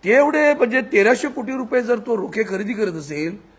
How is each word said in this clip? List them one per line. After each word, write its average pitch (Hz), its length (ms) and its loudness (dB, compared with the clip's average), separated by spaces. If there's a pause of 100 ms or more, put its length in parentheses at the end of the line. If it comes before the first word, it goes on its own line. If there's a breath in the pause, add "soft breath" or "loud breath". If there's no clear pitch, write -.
ते 185 60 -2
एवढे 294 440 4
म्हणजे 262 280 0
तेराशे 254 460 2
कोटी 247 240 -6
रुपये 254 300 -2
जर 233 180 0
तो 226 180 -4
रोखे 196 260 -4
खरेदी 196 300 -4
करत 202 200 -2
असेल, 156 640 -8